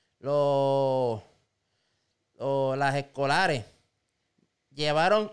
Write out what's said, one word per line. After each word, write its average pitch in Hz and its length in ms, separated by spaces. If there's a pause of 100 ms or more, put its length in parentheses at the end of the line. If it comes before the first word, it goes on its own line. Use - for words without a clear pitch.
(200)
los, 135 1000 (1120)
los, 135 420
las 139 180
escolares 139 720 (1080)
llevaron, 160 600